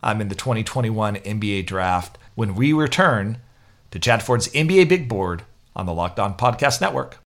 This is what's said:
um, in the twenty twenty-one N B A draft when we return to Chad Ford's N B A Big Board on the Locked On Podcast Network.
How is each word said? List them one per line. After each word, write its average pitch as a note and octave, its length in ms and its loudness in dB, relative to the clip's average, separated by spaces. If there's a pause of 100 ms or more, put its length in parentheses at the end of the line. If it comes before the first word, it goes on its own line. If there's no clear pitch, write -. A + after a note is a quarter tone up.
um, A2 200 -2
in G2+ 80 -4
the G2 60 -6
twenty A2+ 280 -2
twenty-one A2 540 -2
N G#2 220 -6
B G2+ 200 -2
A - 20 -4
draft F#2 560 -2 (160)
when G2+ 220 -2
we C3+ 180 4
return C3 640 2 (540)
to - 80 -10
Chad A2+ 240 2
Ford's A#2+ 320 0
N D#3 120 2
B F#3 120 6
A F3+ 60 8
Big D#3+ 220 2
Board F#2+ 360 -2 (320)
on F#2 100 -6
the F2 80 -4
Locked F2 260 -2
On G2+ 160 -2
Podcast B2 460 0
Network. C3 380 -4 (120)